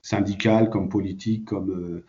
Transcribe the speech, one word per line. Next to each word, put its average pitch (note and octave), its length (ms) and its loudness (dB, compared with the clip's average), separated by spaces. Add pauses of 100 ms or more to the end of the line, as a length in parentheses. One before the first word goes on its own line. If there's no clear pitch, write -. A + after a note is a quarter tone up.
syndical, G#2+ 680 2
comme G2 180 0
politique, G2 560 -2
comme, F#2+ 280 -4
euh, F2 380 -6